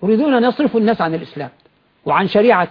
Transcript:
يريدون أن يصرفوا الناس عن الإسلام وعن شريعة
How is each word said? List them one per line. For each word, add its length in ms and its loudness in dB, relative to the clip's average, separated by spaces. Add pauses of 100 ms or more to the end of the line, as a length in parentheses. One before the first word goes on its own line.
يريدون 300 2
أن 100 2
يصرفوا 360 0
الناس 220 0
عن 140 -2
الإسلام 340 -10 (560)
وعن 220 0
شريعة 440 2